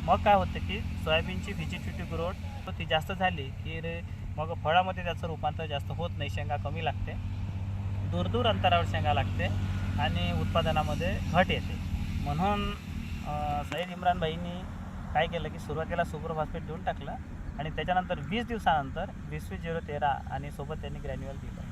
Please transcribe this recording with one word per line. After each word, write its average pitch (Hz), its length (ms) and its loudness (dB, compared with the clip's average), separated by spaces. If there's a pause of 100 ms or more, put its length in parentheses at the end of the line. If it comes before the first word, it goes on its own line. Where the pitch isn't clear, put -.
मग 185 200 6
काय 147 100 10
होतं 196 260 4
की 214 220 -2 (220)
सोयाबीनची 170 500 2
व्हिजिटिव्हिटी 170 640 -4
ग्रोथ 165 180 0 (340)
ती - 180 -4
जास्त 160 260 2
झाली 175 320 2
की 160 380 -4
रे, 165 200 -4 (360)
मग 156 160 0 (100)
फळामध्ये 180 400 4
त्याचं 170 240 -2
रूपांतर 156 380 -2
जास्त 143 260 -4
होत 160 260 -2
नाही, 143 120 -2
शेंगा 147 280 0
कमी 147 280 -2
लागते, 151 260 0 (1000)
दूर 175 160 2
दूर 240 180 2
अंतरावर 190 400 6
शेंगा 156 280 2
लागते 143 300 2 (580)
आणि 170 400 2
उत्पादनामध्ये 160 760 2 (140)
घट 185 180 6
येते. - 240 0 (480)
म्हणून, 202 480 2 (560)
अ, 147 440 0
सय्यद 175 200 -2
इम्रान 180 280 2
भाईंनी 175 420 -2 (520)
काय 160 140 4
केलं 165 220 -2
की 160 100 -8
सुरुवातीला 160 440 -2
सुपर 165 300 -4
फॉस्फेट 156 320 -2
देऊन 156 180 -6
टाकलं 147 280 -4 (480)
आणि 147 100 -2
त्याच्यानंतर 175 500 0
वीस 185 260 -2
दिवसानंतर 165 600 2 (100)
वीस 156 340 -8
वीस 185 120 -6
झिरो 165 180 -2
तेरा 147 400 0 (120)
आणि 139 200 -4
सोबत 147 300 -6
त्यांनी 143 180 -6
ग्रॅन्युअल 135 360 -6
दिलं. - 260 -8 (100)